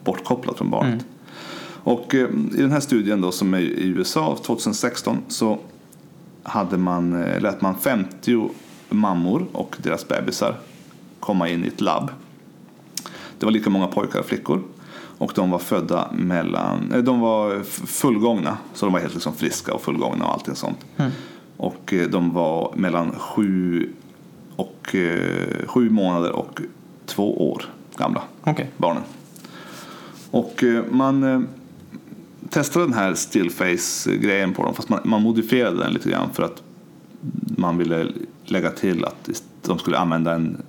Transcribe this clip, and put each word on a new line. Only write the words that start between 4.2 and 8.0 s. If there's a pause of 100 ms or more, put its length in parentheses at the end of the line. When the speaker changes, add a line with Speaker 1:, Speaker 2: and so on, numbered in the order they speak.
Speaker 1:
tvåtusen
sexton, (100)
så (840)
hade
man,
eh,
lät
man
femtio (400)